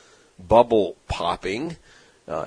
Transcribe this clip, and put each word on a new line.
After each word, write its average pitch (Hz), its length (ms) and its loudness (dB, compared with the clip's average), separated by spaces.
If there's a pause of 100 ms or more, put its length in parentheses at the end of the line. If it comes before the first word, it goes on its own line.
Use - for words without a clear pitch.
(380)
bubble 107 580 2 (120)
popping. 98 680 -6 (520)
Uh, 80 180 -8